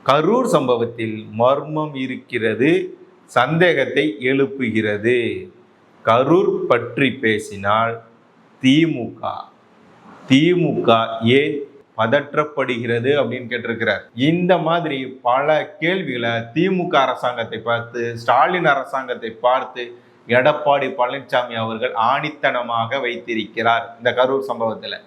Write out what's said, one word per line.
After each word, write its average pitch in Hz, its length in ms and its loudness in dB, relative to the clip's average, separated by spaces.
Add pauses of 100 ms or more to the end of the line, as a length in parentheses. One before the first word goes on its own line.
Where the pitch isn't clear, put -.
கரூர் 170 380 4
சம்பவத்தில் 113 800 0 (120)
மர்மம் 147 560 0
இருக்கிறது, 123 1040 -2 (260)
சந்தேகத்தை 147 960 2
எழுப்புகிறது. 117 1300 -2 (540)
கரூர் 135 540 4
பற்றி 123 540 0
பேசினால் 107 920 -2 (600)
திமுக, 135 680 2 (1000)
திமுக 131 800 4 (140)
ஏன் 143 440 2 (300)
பதற்றப்படுகிறது 127 1160 0
அப்படின்னு 123 360 -2
கேட்டிருக்கிறார். 113 500 -2 (140)
இந்த 170 440 2
மாதிரி 156 480 -2
பல 143 760 0
கேள்விகளை 147 500 -2
திமுக 160 680 -2
அரசாங்கத்தை 120 640 0
பார்த்து, 117 600 -4
ஸ்டாலின் 156 460 2
அரசாங்கத்தை 127 680 -2
பார்த்து 123 680 -2 (320)
எடப்பாடி 131 680 2
பழனிசாமி 123 600 -2
அவர்கள் 113 400 -4 (100)
ஆணித்தனமாக 127 960 -2
வைத்திருக்கிறார் 117 840 -2 (100)
இந்த 120 140 0
கரூர் 131 380 0
சம்பவத்துல. 107 460 -6 (120)